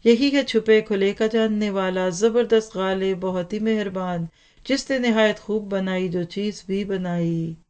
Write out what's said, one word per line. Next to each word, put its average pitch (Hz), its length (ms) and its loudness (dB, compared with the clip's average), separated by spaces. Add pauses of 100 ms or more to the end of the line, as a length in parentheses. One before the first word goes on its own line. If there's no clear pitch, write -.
यही 233 260 6
है 277 140 2
छुपे 220 380 2
खुले 202 300 0
का 220 140 -2
जानने 220 440 0
वाला, 185 400 0
ज़बरदस्त 220 680 2
गालिब, 190 440 -2
बहुत 185 320 -4
ही 214 80 -4
मेहरबान, 190 680 -2 (380)
जिसने 262 340 -2
नहायत 220 380 2
खूब 208 300 -4
बनाई 185 400 -2
जो 175 180 -4
चीज़ 202 420 -6
भी 196 160 -2
बनाई। 170 720 -2 (140)